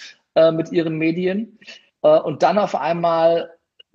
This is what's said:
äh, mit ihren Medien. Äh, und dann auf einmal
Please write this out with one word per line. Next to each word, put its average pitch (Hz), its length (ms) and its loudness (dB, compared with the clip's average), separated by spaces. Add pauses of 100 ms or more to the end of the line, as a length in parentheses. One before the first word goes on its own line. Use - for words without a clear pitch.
(360)
äh, 160 160 4
mit 160 200 -4
ihren 165 260 -2
Medien. 180 600 -4 (460)
Äh, 151 60 4 (100)
und 151 240 -4
dann 175 160 2
auf 196 160 -2
einmal 165 760 0 (440)